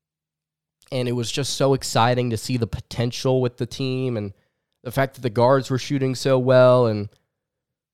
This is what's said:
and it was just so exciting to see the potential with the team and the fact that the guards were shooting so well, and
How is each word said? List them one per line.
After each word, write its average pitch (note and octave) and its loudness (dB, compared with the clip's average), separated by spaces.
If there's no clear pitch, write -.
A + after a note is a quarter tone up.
and B2+ -4
it B2 -2
was A#2+ -4
just - -4
so C3+ 2
exciting B2 0
to A2 -2
see B2+ -4
the A#2 0
potential B2 -4
with B2 -2
the A#2+ -6
team C3 -6
and G2+ -8
the B2 -12
fact C3+ -2
that - -18
the B2 -4
guards B2 2
were C3 0
shooting C3 -2
so C3 0
well, B2+ 6
and G#2 -4